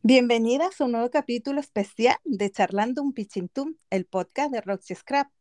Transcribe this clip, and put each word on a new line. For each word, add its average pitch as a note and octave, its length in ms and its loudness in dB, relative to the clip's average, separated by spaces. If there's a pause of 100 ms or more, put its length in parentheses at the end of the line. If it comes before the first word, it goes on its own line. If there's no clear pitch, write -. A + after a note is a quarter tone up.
(160)
Bienvenidas B3 640 2
a - 20 2
un B3 80 0
nuevo A#3 180 -2
capítulo A#3+ 520 -4
especial A3 640 0
de G3+ 260 -2
Charlando A3 500 0
un C#4 120 -2
Pichintún, A3+ 680 -8 (100)
el F#3+ 160 -2
podcast C4 460 -4
de A#3 80 -4
Roxy C#4+ 340 -8
Scrap. C#4 360 -4 (120)